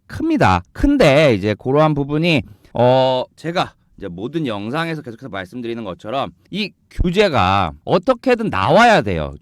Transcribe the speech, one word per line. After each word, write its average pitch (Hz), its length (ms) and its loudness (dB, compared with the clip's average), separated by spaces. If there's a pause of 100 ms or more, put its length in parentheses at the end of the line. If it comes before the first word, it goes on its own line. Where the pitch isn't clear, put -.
큽니다. 156 560 0 (120)
큰데 160 600 4
이제 101 240 -2
그러한 147 380 0
부분이, 147 480 0 (300)
어, 127 500 2 (120)
제가 165 380 -6 (240)
이제 98 100 -12
모든 127 380 -6
영상에서 139 560 -6
계속해서 120 280 -16
말씀드리는 113 540 -10
것처럼 104 460 -8 (220)
이 196 200 -6 (200)
규제가 113 800 0 (120)
어떻게든 233 680 0
나와야 160 520 4
돼요. 80 400 -2